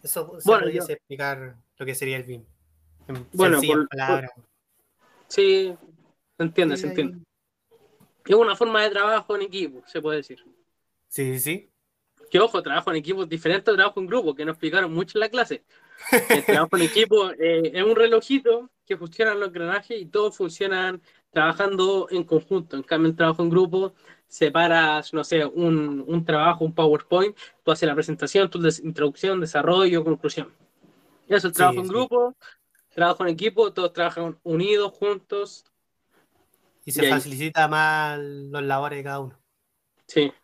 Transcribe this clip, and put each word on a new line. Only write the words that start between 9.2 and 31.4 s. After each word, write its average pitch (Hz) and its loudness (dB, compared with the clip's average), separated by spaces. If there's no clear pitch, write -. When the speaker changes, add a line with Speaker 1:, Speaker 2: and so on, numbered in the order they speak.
Speaker 2:
en 202 -4
equipo, 180 -8
se - -10
puede 151 -4
decir. 127 -14
Speaker 1:
Sí, 131 -6
sí, - -8
sí. 160 -8
Speaker 2:
Que 180 4
ojo, 202 2
trabajo 160 -4
en 160 -2
equipo 180 -6
es 165 -6
diferente 170 -2
al 202 4
trabajo 202 2
en 185 -6
grupo, 175 -2
que 147 -8
nos 160 -6
explicaron 165 -2
mucho 180 -4
en - 0
la 220 0
clase. 226 -4
Speaker 1:
<laughs> 240 4
Speaker 2:
El - 4
trabajo 165 2
en 175 4
equipo, 202 2
eh, 165 0
es 185 0
un 220 4
relojito 233 2
que 190 -6
funciona 170 -2
en 202 -4
los 196 -4
engranajes 185 -6
y 170 -14
todos 208 -2
funcionan 185 -4
trabajando 190 0
en 175 -2
conjunto. 165 -2
En 135 -8
cambio, 160 2
el 165 -8
trabajo 165 0
en 170 0
grupo, 185 0
separas, 160 2
no 151 -2
sé, 156 0
un, 151 0
un 165 -2
trabajo, 160 2
un 160 -4
PowerPoint, 175 2
tú 160 4
haces 160 2
la 143 0
presentación, 160 0
tú 175 -8
des-, 160 0
introducción, 160 -2
desarrollo, 170 2
conclusión. - -4
Eso, 196 0